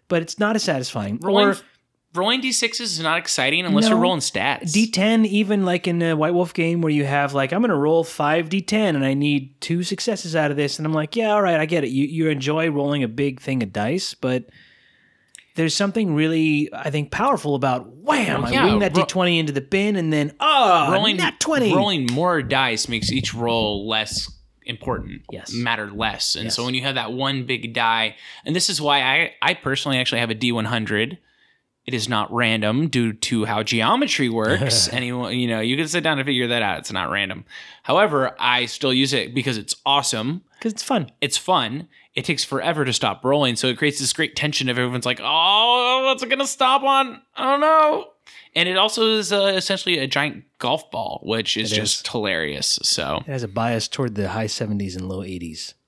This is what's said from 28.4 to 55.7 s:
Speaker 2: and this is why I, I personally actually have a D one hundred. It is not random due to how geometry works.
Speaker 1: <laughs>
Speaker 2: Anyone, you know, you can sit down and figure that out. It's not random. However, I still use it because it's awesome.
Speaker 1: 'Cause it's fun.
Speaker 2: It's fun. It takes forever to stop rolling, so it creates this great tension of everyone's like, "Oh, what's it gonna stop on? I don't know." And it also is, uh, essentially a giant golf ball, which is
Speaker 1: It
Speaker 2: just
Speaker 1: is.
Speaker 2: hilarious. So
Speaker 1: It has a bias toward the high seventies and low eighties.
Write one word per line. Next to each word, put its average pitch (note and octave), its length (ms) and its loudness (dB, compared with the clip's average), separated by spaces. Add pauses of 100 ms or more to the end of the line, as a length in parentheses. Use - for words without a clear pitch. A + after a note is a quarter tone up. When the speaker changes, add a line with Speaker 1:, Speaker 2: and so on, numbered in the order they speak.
Speaker 2:
and D3+ 100 -2
this F3+ 160 0
is D3 100 -4
why C#3+ 220 2
I, C#3 400 0
I E3+ 120 2
personally C3+ 440 -2
actually B2 220 0
have A#2 100 0
a A2+ 40 -2
D A#2+ 180 0
one A2+ 140 0
hundred. A2+ 520 -2 (680)
It C3 80 -6
is A2 160 -4
not G#2+ 220 -2
random A#2 560 2
due A#2+ 260 0
to A2 320 -2
how G#2+ 180 -2
geometry C3 640 0
works. A2+ 600 0
Speaker 1:
<laughs> - 40 -10
Speaker 2:
Anyone, B2 440 -4
you B2 120 0
know, A2+ 120 -2
you A#2+ 160 -2
can D#3 120 -2
sit D#3+ 160 -2
down D#3 160 0
and C3 60 -4
figure B2 220 0
that A#2+ 140 0
out. F#2+ 160 -2
It's - 140 -12
not F2+ 180 -4
random. F#2+ 340 -4 (380)
However, D3 560 2
I B2 280 2
still C3 260 -2
use C3 200 2
it A#2+ 220 -2
because C3 240 -2
it's - 160 -8 (100)
awesome. C#3 580 -2 (180)
Speaker 1:
'Cause A3+ 120 -4
it's G#3 120 -10
fun. G3 260 -2 (120)
Speaker 2:
It's C#3 160 -2
fun. D3 500 -2 (260)
It C3 120 -4
takes D3 180 -2
forever D3 400 -2
to B2+ 80 -2
stop G#2+ 320 -2
rolling, C3 320 2
so B2+ 120 -2
it B2 100 -2
creates D3 200 0
this C3+ 140 -2
great - 240 -4
tension C#3+ 320 -2
of B2 100 -2
everyone's B2+ 280 -2
like, B2 160 0
"Oh, A3+ 840 2
what's C4 180 0
it B3 60 -6
gonna C4+ 180 0
stop C4+ 360 2
on? C4+ 400 0 (120)
I - 100 -6
don't C#4 160 2
know." D4+ 480 4 (460)
And E3+ 140 4
it F#3 80 0
also A3 400 2
is, G3 160 -2
uh, G3+ 140 2 (100)
essentially F#3 420 0
a C3+ 80 -2
giant C#3+ 380 -2 (140)
golf C#3+ 320 -2
ball, - 340 -8
which A2 320 -2
is G#2+ 160 -2
Speaker 1:
It G#2+ 40 0
Speaker 2:
just G#2+ 300 -2
Speaker 1:
is. - 60 -10
Speaker 2:
hilarious. E2 680 -2
So - 440 -2
Speaker 1:
It D#3 60 -10
has C3 100 -6
a A2+ 60 -6
bias A2+ 400 -2
toward A#2+ 280 -4
the G2+ 120 -2
high G#2+ 200 -4
seventies G2+ 480 -4
and F#2 120 -8
low F#2 160 -8
eighties. E2+ 500 -12 (140)